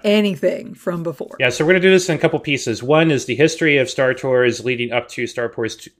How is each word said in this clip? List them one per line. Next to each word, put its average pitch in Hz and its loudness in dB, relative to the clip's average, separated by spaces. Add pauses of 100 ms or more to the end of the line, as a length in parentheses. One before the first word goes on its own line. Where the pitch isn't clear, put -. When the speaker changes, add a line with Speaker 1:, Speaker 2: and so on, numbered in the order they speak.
Speaker 1:
anything 202 0
from 175 -6
before. - -10
Speaker 2:
Yeah, 127 2
so 151 -2
we're 165 6
gonna 185 4
do 185 4
this 185 4
in 156 0
a - -2
couple 160 0
pieces. 123 -4
One 156 2
is 131 0
the 123 -4
history 156 2
of 127 0
Star 131 0
Tours 127 0
leading 120 -4
up 120 -4
to 123 -8
Star 117 -6
Tours 113 -8
t-, - -20